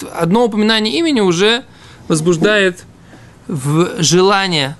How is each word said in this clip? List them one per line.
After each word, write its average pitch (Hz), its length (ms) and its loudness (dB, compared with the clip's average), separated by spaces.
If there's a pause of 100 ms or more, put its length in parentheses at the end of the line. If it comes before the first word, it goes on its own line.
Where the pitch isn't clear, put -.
(140)
одно 170 300 2
упоминание 214 540 0
имени 311 220 0
уже 202 440 0 (440)
возбуждает 180 760 0 (640)
в 156 540 -2
желание 180 760 0